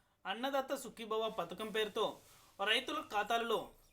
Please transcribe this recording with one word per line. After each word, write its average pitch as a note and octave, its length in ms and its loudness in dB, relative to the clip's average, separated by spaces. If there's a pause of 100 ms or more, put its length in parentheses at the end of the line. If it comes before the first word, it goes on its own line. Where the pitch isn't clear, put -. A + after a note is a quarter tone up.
(260)
అన్నదాత C4 500 0
సుఖీభవ A3 540 -2
పథకం G#3+ 400 -4
పేరుతో G#3 360 2 (540)
రైతుల C4 400 2 (140)
ఖాతాలలో A3+ 440 2 (360)